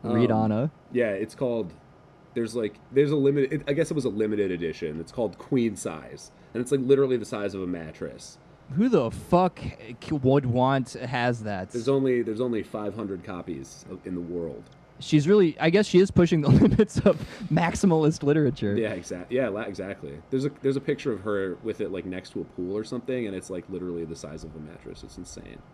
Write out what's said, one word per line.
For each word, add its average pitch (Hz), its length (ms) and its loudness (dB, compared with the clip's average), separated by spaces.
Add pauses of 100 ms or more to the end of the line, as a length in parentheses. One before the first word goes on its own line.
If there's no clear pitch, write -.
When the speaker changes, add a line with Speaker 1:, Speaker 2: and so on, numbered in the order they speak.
Speaker 1:
Read 113 260 4
Speaker 2:
Um, 110 220 2
Speaker 1:
Anna. 123 180 0 (220)
Speaker 2:
Yeah, 120 180 0
it's 101 240 -6
called, 113 380 -4 (640)
there's 113 200 -4
like, 110 220 -4 (160)
there's 143 180 4
a 151 60 2
limited, 139 360 2
it, 143 140 -4
I 143 60 -2
guess 156 180 0
it 175 40 -2
was 139 100 -2
a 123 60 0
limited 104 420 0
edition. 82 480 -6
It's 82 100 -12
called 110 280 -4
Queen 117 380 0
Size, 73 540 -12 (240)
and 117 60 -2
it's, 123 100 -4
like, 139 120 2
literally 131 340 4
the 107 80 -4
size 101 300 -6
of 95 80 -6
a 90 40 -4
mattress. 80 720 -10 (380)
Speaker 1:
Who 233 120 4
the 139 220 4
fuck - 500 2
c-, - 360 -12 (160)
would 135 340 4
want, 127 460 2
has 120 520 -2
that? 98 260 -6
Speaker 2:
There's 120 180 -2
only, 131 340 2
there's 107 180 -4
only 120 220 0
five 104 320 -8
hundred 98 300 -8
copies 82 680 -12
of, 92 160 -12
in 92 80 -8
the 87 60 -6
world. 82 420 -8 (380)
Speaker 1:
She's 147 280 2
really, 196 320 6
I 165 100 4
guess 202 160 4
she 180 140 6
is 196 100 4
pushing 170 320 6
the 143 60 2
<laughs> - 20 4
limits - 500 6
of - 240 4 (280)
maximalist 160 680 4
literature. 139 540 2
Speaker 2:
Yeah, 110 140 0
exact-, 90 420 -8
yeah, 127 160 0
la-, 104 140 -6
exactly. 92 580 -10 (100)
There's 135 140 0
a, 143 60 -2 (120)
there's 135 140 2
a 127 60 -2
picture 143 300 -2
of 95 80 -6
her 95 420 -2
with 110 180 -6
it, 90 120 -4
like, 90 140 -6
next 92 240 -10
to 98 120 -6
a - 20 -6
pool 92 320 -6
or 110 80 -4
something, 123 420 -6
and 95 80 -6
it's, 92 160 -10
like, 90 180 -8
literally 87 360 -6
the 78 120 -10
size 80 280 -14
of 76 100 -16
a 78 60 -14
mattress. - 420 -16
It's - 160 -18
insane. - 420 -16 (140)